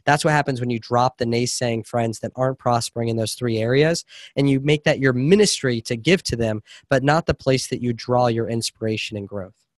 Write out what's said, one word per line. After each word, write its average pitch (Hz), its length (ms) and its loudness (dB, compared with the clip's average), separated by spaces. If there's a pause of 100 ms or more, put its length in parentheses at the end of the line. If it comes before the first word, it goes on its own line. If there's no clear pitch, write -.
That's 147 220 2
what 156 80 2
happens 139 260 0
when 120 120 -2
you 117 80 -2
drop 123 400 0
the 120 60 -2
naysaying 117 600 -2
friends 117 360 -4
that 120 140 -6
aren't 131 220 -2
prospering 117 520 -2
in 113 80 -2
those 110 180 -2
three 117 240 -2
areas, 139 440 2 (320)
and 139 140 2
you 135 120 2
make 147 240 0
that 151 120 2
your 131 160 2
ministry 139 680 2
to - 140 -6
give 160 280 0
to - 120 -4
them, 110 280 -2 (260)
but 135 140 2
not 151 240 2
the 151 80 0
place 131 320 0
that 123 160 -6
you 120 100 0
draw 123 320 0
your 113 240 0
inspiration 110 640 -4
and 101 120 -8
growth. 101 400 -14 (100)